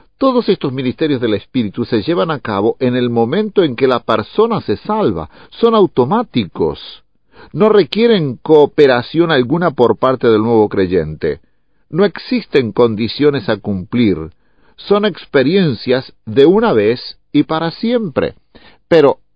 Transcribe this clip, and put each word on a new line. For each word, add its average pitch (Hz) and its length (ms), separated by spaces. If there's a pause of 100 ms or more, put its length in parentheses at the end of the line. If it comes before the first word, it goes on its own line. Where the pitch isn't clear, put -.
(180)
Todos 247 320
estos 165 240
ministerios 131 480
del 110 140
Espíritu 110 500
se - 160
llevan 175 300
a 143 80
cabo 107 400
en 123 160
el 123 160
momento 170 520
en 135 120
que 131 120
la 123 120
persona 165 600
se 104 160
salva. 139 520 (220)
Son 226 240
automáticos. 131 1300 (500)
No 196 160
requieren 202 720
cooperación 151 920
alguna 151 400
por 110 260
parte 131 300
del 110 140
nuevo 110 280
creyente. 82 720 (500)
No 160 140
existen 151 720
condiciones 120 720
a 110 100
cumplir. 101 600 (580)
Son 208 300
experiencias 139 1080 (120)
de 117 200
una 202 280
vez 113 440 (140)
y 147 120
para 160 280
siempre. 220 640 (540)
Pero 147 300 (160)